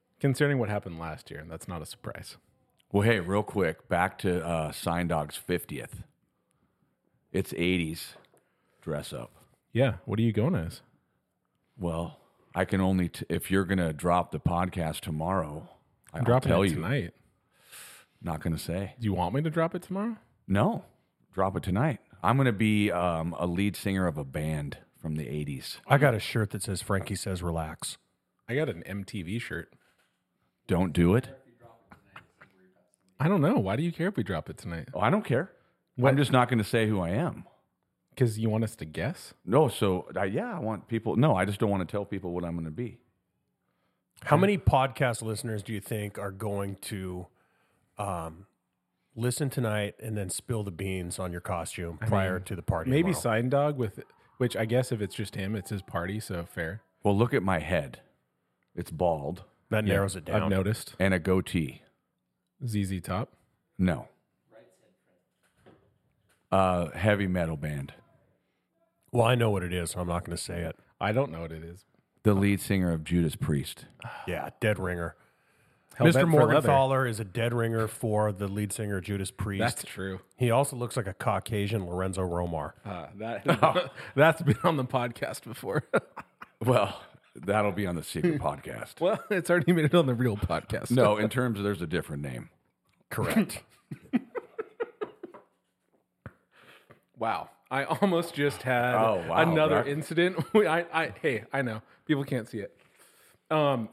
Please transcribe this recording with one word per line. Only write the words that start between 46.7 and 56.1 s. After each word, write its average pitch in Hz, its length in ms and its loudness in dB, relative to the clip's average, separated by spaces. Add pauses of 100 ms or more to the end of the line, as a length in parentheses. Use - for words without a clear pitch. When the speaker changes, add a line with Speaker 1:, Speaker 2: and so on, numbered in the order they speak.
Speaker 3:
to, 90 440 -8 (720)
um, 87 480 -6 (720)
listen 123 340 0
tonight 107 500 0
and 110 160 -6
then 101 140 -4
spill 113 340 -4
the 98 80 -6
beans 92 460 -6
on 90 140 -6
your 87 100 -8
costume 85 600 -6
Speaker 1:
I 113 40 -4
Speaker 3:
prior 95 300 2
Speaker 1:
mean, 92 100 -4
Speaker 3:
to 104 100 -8
the 85 60 -8
party 85 300 0
Speaker 1:
maybe 165 220 4
Speaker 3:
tomorrow? - 80 -4
Speaker 1:
Sign 117 280 2
Dog 143 280 2
with, 113 260 -4 (340)
which 123 180 0
I 110 100 0
guess 120 260 2
if 110 100 -2
it's 98 140 -4
just - 200 -6
him, 101 200 -4
it's 98 160 -8
his 101 100 -2
party, 90 380 -4